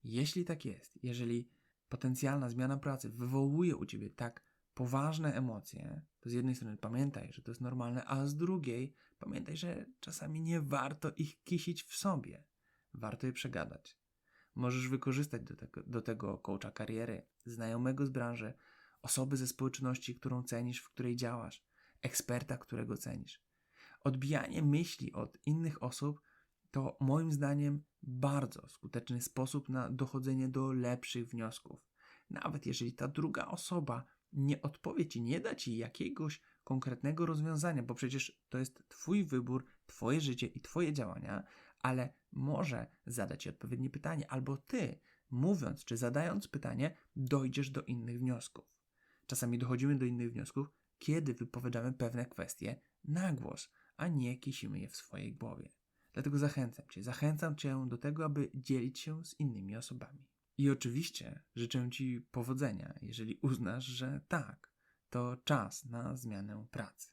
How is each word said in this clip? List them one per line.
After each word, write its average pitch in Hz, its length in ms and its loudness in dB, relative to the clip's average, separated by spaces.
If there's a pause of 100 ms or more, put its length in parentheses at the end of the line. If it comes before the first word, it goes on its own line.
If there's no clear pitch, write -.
Jeśli 143 420 2
tak 160 200 -2
jest, - 380 -8
jeżeli 120 460 0 (400)
potencjalna 135 600 2
zmiana 127 280 2
pracy 135 320 -2
wywołuje 139 640 4
u - 100 -2
ciebie - 240 -6
tak - 340 -6 (300)
poważne 147 600 2
emocje, 123 680 -4 (180)
to 120 100 -8
z 120 40 -2
jednej 127 220 4
strony 110 220 -6
pamiętaj, 123 560 0
że - 80 -14
to 117 100 -8
jest 120 100 -6
normalne, 123 440 -2
a 135 200 2
z 143 100 0
drugiej 143 580 0 (260)
pamiętaj, - 380 -6
że 175 280 -4 (140)
czasami 156 420 -6
nie 165 200 4
warto 139 560 0
ich - 260 -2
kisić 170 400 0
w - 120 -10
sobie. - 480 0 (500)
Warto 113 340 -4
je 131 60 0
przegadać. - 640 -6 (560)
Możesz 123 320 2
wykorzystać 135 560 2
do - 120 -8
tego, - 280 -12
do 117 180 -2
tego 107 360 -2
coacha 98 340 -4
kariery, 110 540 -4 (200)
znajomego 120 600 0
z 135 40 2
branży, 120 440 -2 (480)
osoby 135 360 2
ze 131 100 2
społeczności, 131 680 -2
którą 123 280 -2
cenisz, 123 360 -2
w - 100 -16
której 123 260 -2
działasz, 120 480 -4 (380)
eksperta, 123 560 0
którego 117 400 -4
cenisz. - 460 -8 (560)
Odbijanie 135 600 2
myśli 151 520 4
od - 320 -4
innych 156 380 2
osób 143 380 -2 (500)
to 135 300 0
moim 156 300 6
zdaniem 143 520 2 (200)
bardzo 131 680 0
skuteczny 120 520 -4
sposób 131 480 -2
na 131 200 0
dochodzenie 131 600 2
do 135 220 2
lepszych 123 560 0
wniosków. - 600 -8 (420)
Nawet - 360 -4
jeżeli 123 280 -2
ta 139 140 -2
druga 151 380 0
osoba 147 580 -2 (300)
nie 143 280 4
odpowie - 440 0
ci, 120 160 -4
nie 117 180 2
da - 160 -2
ci 117 220 -2
jakiegoś 151 640 -4 (220)
konkretnego 143 640 0
rozwiązania, 156 580 2
bo 120 120 -2
przecież 131 540 -2
to 127 80 -2
jest - 300 -2
twój 190 360 2
wybór, 127 420 2 (200)
twoje 135 360 4
życie 127 260 2
i - 140 -6
twoje 160 320 2
działania, 104 500 -2 (380)
ale 127 320 2 (180)
może 135 560 0 (180)
zadać 117 380 -4
ci - 60 -6
odpowiednie 123 400 -4
pytanie, 147 420 -4
albo 135 260 0
ty, 190 420 -2 (320)
mówiąc 147 540 2
czy 117 120 -2
zadając 143 500 2
pytanie, 131 480 -2 (200)
dojdziesz 135 540 2
do 135 120 -2
innych 120 380 -2
wniosków. 127 460 -2 (600)
Czasami 120 300 2
dochodzimy 127 380 6
do 131 100 4
innych 120 260 2
wniosków, 135 380 -2 (300)
kiedy 151 340 2
wypowiadamy 123 600 -2
pewne 120 320 0
kwestie - 560 -6 (220)
na 170 300 2
głos, - 360 -4 (280)
a 175 100 -2
nie 127 300 2
kisimy 113 420 -4
je 95 80 -6
w - 80 -12
swojej 101 380 -8
głowie. - 360 -8 (440)
Dlatego 143 240 0
zachęcam 139 520 2
cię, 95 140 -10
zachęcam 151 520 2
cię 135 320 0
do 120 100 -2
tego, 151 280 -2
aby 147 280 2
dzielić 127 460 0
się 160 260 -6
z - 140 -16
innymi 104 360 0
osobami. 123 580 -10 (240)
I 139 120 8
oczywiście 131 760 0 (120)
życzę 123 340 0
ci 123 320 -2 (100)
powodzenia, 127 720 -2
jeżeli 113 400 -6
uznasz, 127 440 2
że 131 420 -4
tak, - 440 -4 (380)
to 123 340 -2
czas 117 420 2
na 120 300 -4
zmianę 107 560 -6
pracy. - 420 -8